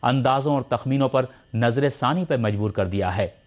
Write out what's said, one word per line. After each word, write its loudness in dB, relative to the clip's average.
اندازوں 2
اور 0
تخمینوں 0
پر 0
نظر 2
ثانی -2
پر -2
مجبور 0
کر -2
دیا -2
ہے۔ 0